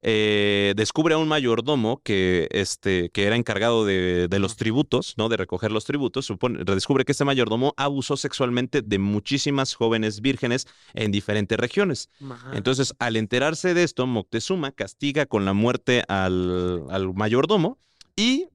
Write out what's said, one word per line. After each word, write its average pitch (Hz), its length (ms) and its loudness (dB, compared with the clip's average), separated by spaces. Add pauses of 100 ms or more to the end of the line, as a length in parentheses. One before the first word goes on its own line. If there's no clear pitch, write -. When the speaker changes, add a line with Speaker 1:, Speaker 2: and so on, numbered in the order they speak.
Speaker 1:
eh, 104 760 2
descubre 156 380 2
a 156 40 2
un 160 80 2
mayordomo 123 760 0
que, 92 480 2
este, 92 580 -2
que 101 140 -2
era 107 100 2
encargado 113 500 2
de, 90 440 2
de 95 100 0
los 95 140 0
Speaker 2:
Ujú. - 60 -16
Speaker 1:
tributos, 117 580 -2
¿no? 110 120 0
De 113 80 0
recoger 95 360 -4
los 107 120 -4
tributos. 139 420 -4
Supone, 113 380 -4
redescubre 98 400 2
que - 80 -4
este 143 120 0
mayordomo 127 520 2
abusó 139 400 -2
sexualmente 123 680 -2
de 104 180 0
muchísimas 131 760 -2
jóvenes 107 460 0
vírgenes 123 460 -2 (280)
en 107 160 -2
diferentes 104 480 -2
regiones. 156 520 -2 (180)
Speaker 3:
Ajá. 131 280 -12
Speaker 1:
Entonces, 127 440 0
al 117 160 0
enterarse 139 580 0
de 175 100 2
esto, 127 220 -2
Moctezuma 127 680 -4
castiga 143 540 -2
con 101 180 0
la 95 80 2
muerte 120 560 2
al, 90 840 0
al 95 240 -2
mayordomo 156 640 2 (360)
y, 262 400 0